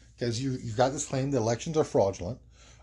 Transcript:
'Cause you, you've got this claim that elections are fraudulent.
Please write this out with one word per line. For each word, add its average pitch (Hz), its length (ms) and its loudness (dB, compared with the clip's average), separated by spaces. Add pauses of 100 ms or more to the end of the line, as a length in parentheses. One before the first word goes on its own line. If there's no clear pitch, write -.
(200)
'Cause 120 180 -2
you, 131 140 -2
you've 117 240 -6
got 127 160 4
this 135 140 -6
claim 139 260 -2
that 131 60 2
elections 117 380 0
are 147 80 6
fraudulent. 98 540 0 (440)